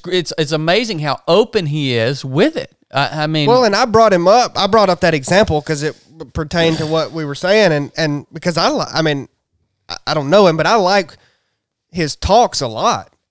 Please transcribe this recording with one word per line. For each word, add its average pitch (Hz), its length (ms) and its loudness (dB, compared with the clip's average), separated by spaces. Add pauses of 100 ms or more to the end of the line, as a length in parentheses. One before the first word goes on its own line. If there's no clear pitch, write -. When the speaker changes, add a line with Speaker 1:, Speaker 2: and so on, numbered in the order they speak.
(120)
Speaker 1:
it's, 180 260 -4
it's 151 140 -4
amazing 175 480 -2
how 143 280 -6
open 208 400 2
he 143 280 -2
is 120 300 -2
with 214 320 -2
it. - 180 -12 (180)
I, 143 300 -4
I 151 40 -2
mean 156 200 -2
Speaker 2:
Well, 247 160 4
and 202 120 2
I 233 100 0
brought 220 260 4
him 175 160 2
up. 226 300 4
I 196 100 0
brought 202 220 4
up 175 120 0
that 170 120 2
example 160 480 0
'cause 151 220 -6
it 151 120 -6 (380)
pertained 165 460 -2
to 160 60 -4
what 156 280 -4
we 160 100 -6
were 143 120 -8
saying, 196 360 2
and, 143 240 -2
and 151 380 -4
because 160 240 -4
I 185 120 2
li-, 262 220 -2
I 151 100 -2
mean, 143 280 -2 (580)
I, - 100 -12 (100)
I 151 60 -2
don't 143 160 -2
know 196 180 6
him, 160 100 2
but 156 100 0
I 214 80 4
like 196 400 0 (760)
his 160 260 -4
talks 214 420 2
a 139 80 -4
lot. 117 460 -4 (180)